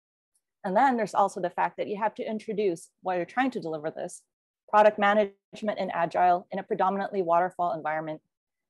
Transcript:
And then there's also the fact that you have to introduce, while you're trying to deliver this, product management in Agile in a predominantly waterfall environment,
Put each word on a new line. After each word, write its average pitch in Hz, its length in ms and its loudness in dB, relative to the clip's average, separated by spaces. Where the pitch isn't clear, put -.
And 190 140 -2
then 254 180 4
there's 220 200 -2
also 196 260 0
the 175 80 -2
fact 175 280 -2
that 175 120 -6
you 202 80 -6
have 214 180 -4
to - 140 -8
introduce, 208 600 -4
while 180 160 -4
you're 170 80 -4
trying 254 260 -2
to 220 80 -8
deliver 160 320 -6
this, - 300 -10
product 214 280 6
management 208 840 0
in 185 120 -4
Agile 175 600 2
in 185 80 -6
a 196 40 -6
predominantly 196 580 -2
waterfall 175 520 0
environment, 156 480 -6